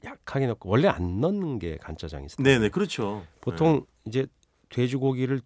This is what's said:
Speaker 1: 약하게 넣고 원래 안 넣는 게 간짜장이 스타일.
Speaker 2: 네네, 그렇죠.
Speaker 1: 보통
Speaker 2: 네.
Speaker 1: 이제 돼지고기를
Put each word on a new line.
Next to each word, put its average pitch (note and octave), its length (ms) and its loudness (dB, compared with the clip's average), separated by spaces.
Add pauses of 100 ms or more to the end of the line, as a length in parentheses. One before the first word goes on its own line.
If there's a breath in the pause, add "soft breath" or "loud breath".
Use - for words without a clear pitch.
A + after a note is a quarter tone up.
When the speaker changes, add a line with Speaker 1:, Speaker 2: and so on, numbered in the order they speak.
Speaker 1:
약하게 - 440 -4
넣고 G#2 200 -6
원래 C3+ 200 4
안 F2+ 340 -2
넣는 F3 360 -2
게 E2 200 -6
간짜장이 D#2 500 -12
스타일. - 160 -4 (140)
Speaker 2:
네네, G#2+ 100 4
그렇죠. G#2+ 540 -2 (180)
Speaker 1:
보통 D#3 360 2 (280)
Speaker 2:
네. - 40 -10
Speaker 1:
이제 C3 180 -2 (420)
돼지고기를 B2+ 760 0